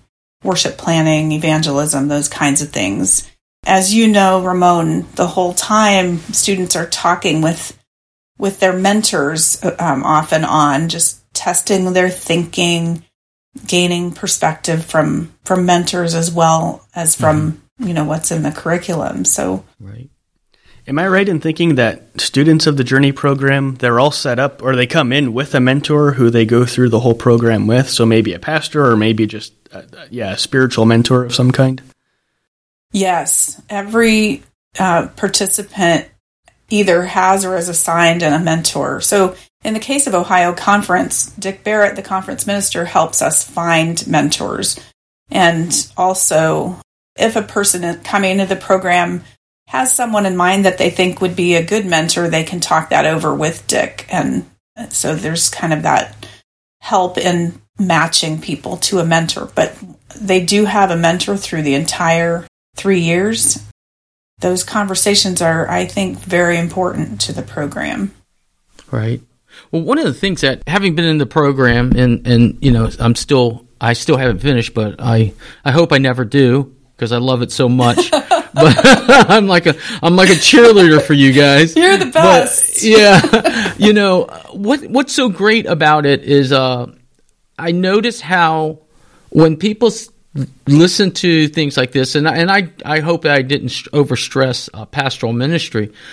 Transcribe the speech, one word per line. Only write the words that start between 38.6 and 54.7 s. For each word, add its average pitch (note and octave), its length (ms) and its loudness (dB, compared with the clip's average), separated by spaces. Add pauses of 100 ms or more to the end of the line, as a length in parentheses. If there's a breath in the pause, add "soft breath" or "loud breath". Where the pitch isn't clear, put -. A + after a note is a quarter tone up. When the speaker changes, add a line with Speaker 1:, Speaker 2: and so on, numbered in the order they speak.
Speaker 1:
So F#3+ 340 0 (280 loud breath)
in A3 100 -4
the A3 60 -4
case C#4 280 -4
of G3+ 80 -2
Ohio F3+ 380 0
Conference, F#3 800 -2
Dick F#3+ 320 -10
Barrett, G#3 320 0
the F#3+ 60 -12
conference - 440 -8
minister, G3 400 -4
helps E3 360 -2
us D#3 220 -2
find E3 640 -2
mentors. - 720 -4 (520 loud breath)
And E3+ 400 0 (260)
also, F3 800 -2 (380)
if A3+ 200 0
a A3 60 -2
person F3+ 600 -4
coming G3 300 -2
into G3 140 0
the F#3+ 100 -2
program F3+ 680 0 (440 soft breath)
has C4 260 -2
someone A3 320 0
in F#3 120 -2
mind F#3+ 280 2
that F#3 120 2
they F3+ 120 0
think F3+ 320 -2
would F3+ 140 -2
be F3 200 0
a E3 100 0
good G3+ 200 -2
mentor, E3+ 420 -2
they D#3+ 160 -2
can F3 160 -8
talk D#3+ 300 -2
that D3+ 160 0
over D#3+ 300 -2
with D3+ 320 -6
Dick. - 420 -4
And - 400 -4 (400)